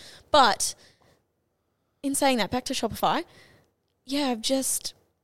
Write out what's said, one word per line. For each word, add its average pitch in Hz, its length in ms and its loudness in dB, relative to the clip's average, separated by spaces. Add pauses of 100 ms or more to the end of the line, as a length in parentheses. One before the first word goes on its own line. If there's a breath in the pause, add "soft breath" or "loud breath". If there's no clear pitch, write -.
(300 loud breath)
But 247 440 4 (1300 soft breath)
in 277 120 -4
saying 269 240 2
that, 202 120 -2
back 247 160 -4
to 269 80 -4
Shopify, 214 500 -2 (800 soft breath)
yeah, 277 240 -2
I've 233 140 -2
just - 520 -2 (300)